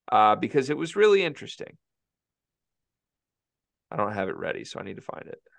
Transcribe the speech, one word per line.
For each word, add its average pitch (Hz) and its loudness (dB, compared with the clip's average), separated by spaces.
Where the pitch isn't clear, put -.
uh, 107 6
because 127 0
it 151 -2
was 160 -6
really 202 4
interesting. - -10
I - -10
don't 104 -2
have 98 -4
it - -8
ready, - -8
so - -14
I - -12
need 98 -12
to - -18
find - -14
it. - -18